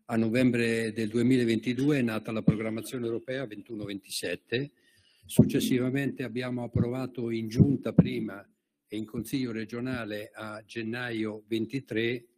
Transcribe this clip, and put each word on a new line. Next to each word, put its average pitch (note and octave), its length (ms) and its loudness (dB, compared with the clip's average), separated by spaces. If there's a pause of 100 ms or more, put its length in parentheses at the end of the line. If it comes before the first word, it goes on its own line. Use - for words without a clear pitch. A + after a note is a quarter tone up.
a A#2 120 -2
novembre A2+ 760 2
del A2+ 160 -2
duemilaventidue B2 920 4
è - 20 2
nata A2+ 300 -2
la A2 100 -2
programmazione A2 640 0
europea C3 400 -6
ventuno G#2 380 -10
ventisette. G2+ 880 -4 (540)
Successivamente C3 960 2
abbiamo B2 420 -4
approvato A#2+ 680 -2
in A2+ 180 -2
giunta B2+ 460 4
prima A2 520 0 (400)
e G#2+ 120 -8
in G#2+ 80 -6
consiglio B2 460 -4
regionale A2 840 -6
a G#2+ 320 -12
gennaio A2 840 -4
ventitré A2+ 800 -2 (120)